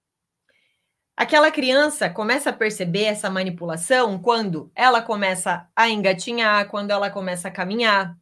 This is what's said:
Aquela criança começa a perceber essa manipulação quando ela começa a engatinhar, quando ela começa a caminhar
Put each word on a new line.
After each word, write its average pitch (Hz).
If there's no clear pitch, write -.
Aquela 302
criança 285
começa 233
a 240
perceber 202
essa 208
manipulação 185
quando 196
ela 240
começa 190
a 226
engatinhar, 208
quando 202
ela 202
começa 185
a -
caminhar 196